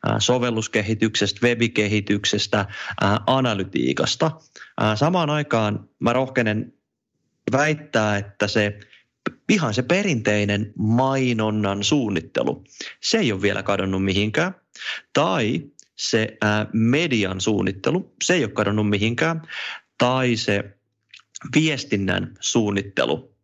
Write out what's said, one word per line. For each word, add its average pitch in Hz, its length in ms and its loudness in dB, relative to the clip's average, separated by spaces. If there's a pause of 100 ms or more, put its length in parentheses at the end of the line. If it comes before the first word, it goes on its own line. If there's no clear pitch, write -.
äh, 107 100 2
sovelluskehityksestä, 110 1300 0
webikehityksestä, 104 1120 0
äh, 98 80 -2 (580)
analytiikasta. 95 1040 0 (520)
Äh, 107 160 0
samaan 160 320 2
aikaan 113 580 0 (100)
mä 117 140 0
rohkenen 123 600 0 (800)
väittää, 135 640 0
että 104 320 -4
se, 104 320 0 (680)
ihan 156 260 2
se 127 80 0
perinteinen 107 960 0
mainonnan 110 1040 2
suunnittelu, 104 800 0 (360)
se - 180 0
ei 139 140 2
ole 95 100 -2
vielä 101 200 0
kadonnut 98 420 0
mihinkään. 107 500 0 (580)
Tai 151 500 0 (340)
se, 110 480 -2
äh, 107 280 2
median 113 680 2
suunnittelu, 98 720 0 (100)
se 180 100 2
ei 151 100 2
ole - 80 -6
kadonnut 104 360 0
mihinkään. 120 540 0 (560)
Tai 123 380 2
se 101 400 -2 (800)
viestinnän 110 840 0
suunnittelu 101 880 -2 (140)